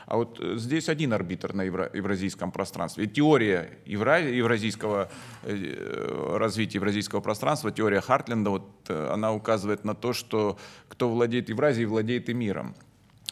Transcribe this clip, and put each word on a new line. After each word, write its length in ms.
А 100
вот, 240
э, 180
здесь 300
один 240
арбитр 420
на 100
евро-, 300
евразийском 580
пространстве. 520
И 40
теория 800
евра-, 360
евразийского, 880
э, 920
развития 400
евразийского 420
пространства, 500
теория 300
Хартленда, 500
вот, 140
э, 260
она 200
указывает 500
на 100
то, 200
что 440
кто 220
владеет 400
Евразией, 360
владеет 440
и 40
миром. 400